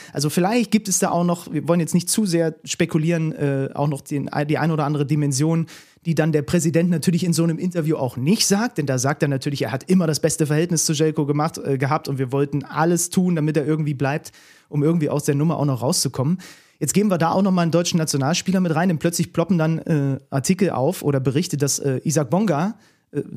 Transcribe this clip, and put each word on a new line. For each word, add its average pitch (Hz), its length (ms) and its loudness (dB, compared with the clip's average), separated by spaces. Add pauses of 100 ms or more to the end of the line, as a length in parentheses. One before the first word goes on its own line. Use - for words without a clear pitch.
(120)
also 147 180 -2
vielleicht 196 420 0
gibt 214 180 2
es 180 80 0
da 196 140 0
auch 170 120 2
noch, 175 300 -2
wir 143 140 -2
wollen 175 120 4
jetzt 160 140 -2
nicht 175 160 0
zu 220 160 0
sehr 165 300 0 (100)
spekulieren, 160 640 0
äh, 139 440 -2
auch 143 120 0
noch 143 140 -4
den, - 280 -6 (200)
die 147 80 2
ein 151 140 0
oder 151 120 0
andere 143 220 0
Dimension, 151 640 0 (380)
die 165 100 0
dann 156 160 2
der 151 100 2
Präsident 170 480 2
natürlich 170 340 0
in 170 80 0
so 165 120 2
einem 165 160 0
Interview 170 360 -2
auch 123 220 -4
nicht 151 300 2
sagt. 214 320 0
Denn 143 80 -2
da 131 100 0
sagt 135 240 -2
er 147 80 2
natürlich, 139 320 -4
er 131 100 -2
hat - 180 -6
immer 185 180 4
das 151 120 -2
beste 156 280 0
Verhältnis 160 360 0
zu 165 100 0
Željko 151 340 0
gemacht, 147 320 -2
äh, 139 180 -2
gehabt 143 320 0
und 139 80 -4
wir 127 140 -4
wollten 139 340 0
alles 170 460 0
tun, 180 240 2
damit 151 200 0
er 143 120 0
irgendwie 156 260 0
bleibt, 139 380 -4 (360)
um 147 160 -4
irgendwie 160 260 2
aus 143 160 -2
der 143 100 2
Nummer 156 220 0
auch 143 80 0
noch 127 180 -2
rauszukommen. 135 560 0 (400)
Jetzt 151 160 -4
geben 208 160 2
wir 170 80 0
da 165 120 2
auch 190 120 2
nochmal 185 200 2
einen 165 80 2
deutschen 175 280 2
Nationalspieler 156 600 0
mit 175 140 0
rein, 175 160 2
denn 165 80 0
plötzlich 170 340 -2
ploppen 170 280 2
dann, 160 180 2
äh, 139 400 0 (140)
Artikel 175 400 0
auf 139 320 -2
oder 139 160 2
Berichte, 139 360 0
dass, 139 220 0
äh, 131 260 -2
Isaac 147 280 0
Bonga, 185 480 0 (320)
äh, - 100 -4 (160)